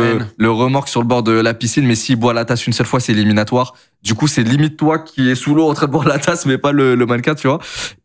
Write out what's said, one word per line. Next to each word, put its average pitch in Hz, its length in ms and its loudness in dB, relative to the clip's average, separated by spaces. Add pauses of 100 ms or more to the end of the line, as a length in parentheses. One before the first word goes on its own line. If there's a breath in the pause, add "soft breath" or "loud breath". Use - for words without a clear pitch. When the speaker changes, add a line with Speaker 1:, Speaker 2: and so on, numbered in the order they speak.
(140)
Speaker 1:
ramènes. 110 220 -4
Speaker 2:
le 110 140 0
remorques 127 400 0
sur 120 140 -2
le 120 40 -2
bord 123 140 0
de 113 120 2
la 113 200 2
piscine. 123 320 -2
Mais 120 80 2
s'il 123 220 0
boit 117 180 2
la 113 120 -2
tasse 120 200 -4
une 120 80 0
seule 120 140 -2
fois, 131 120 0
c'est 123 120 -2
éliminatoire. 107 640 0 (260 soft breath)
Du - 140 -4
coup, 147 100 0
c'est 143 160 2
limite 143 360 0
toi 156 200 2
qui 135 320 -2
es 127 60 0
sous 139 180 -2
l'eau 156 160 4
en 147 60 0
train 156 100 -2
de 139 60 0
boire 139 160 0
la 143 100 2
tasse, 165 300 -2
mais 131 100 2
pas 143 140 -2
le, 135 240 4
le 120 100 2
mannequin, 120 300 0
tu 143 120 -4
vois. 131 120 0 (460 loud breath)